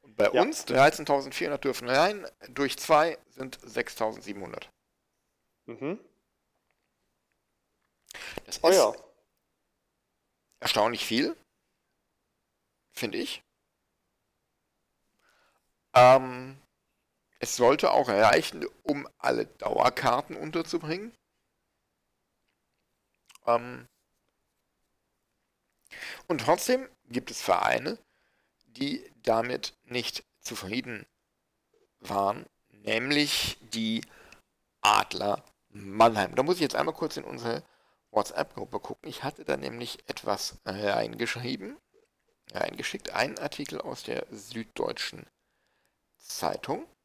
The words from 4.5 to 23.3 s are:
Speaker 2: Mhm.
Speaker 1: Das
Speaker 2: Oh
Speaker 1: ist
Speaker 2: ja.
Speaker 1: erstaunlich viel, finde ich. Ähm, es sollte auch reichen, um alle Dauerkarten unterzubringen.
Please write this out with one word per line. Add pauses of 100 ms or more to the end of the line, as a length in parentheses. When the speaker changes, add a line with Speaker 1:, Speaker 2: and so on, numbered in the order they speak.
Speaker 2:
Mhm. (2500)
Speaker 1:
Das
Speaker 2:
Oh
Speaker 1:
ist
Speaker 2:
ja. (1700)
Speaker 1:
erstaunlich
viel, (1600)
finde
ich. (2500)
Ähm, (800)
es
sollte
auch
reichen, (180)
um (100)
alle
Dauerkarten
unterzubringen. (2250)